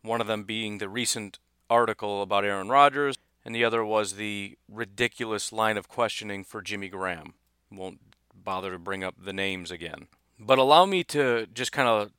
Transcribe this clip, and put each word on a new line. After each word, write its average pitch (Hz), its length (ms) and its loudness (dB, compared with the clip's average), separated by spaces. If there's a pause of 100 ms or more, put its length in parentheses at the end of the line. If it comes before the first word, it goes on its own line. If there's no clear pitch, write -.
One 113 180 -2
of 110 60 0
them 107 160 -2
being 107 360 -6
the 101 100 -8
recent 107 500 -6 (300)
article 110 520 2
about 101 240 0
Aaron 101 240 -2
Rodgers, 139 480 4 (280)
and 113 100 -10
the 117 80 0
other 113 220 2
was 107 300 0
the 101 520 -8
ridiculous 110 880 -4
line 110 240 2
of 98 120 -8
questioning 104 540 -4
for 107 180 -14
Jimmy 98 280 -8
Graham. 92 460 -8 (360)
Won't 92 300 -12 (340)
bother 95 380 -6
to 90 60 -10
bring 95 260 -6
up 92 180 -6
the 95 100 -10
names 95 380 -4
again. 80 380 -12 (280)
But 123 220 4
allow 147 260 8
me 190 200 0
to 120 500 2
just 123 160 -4
kinda 113 480 2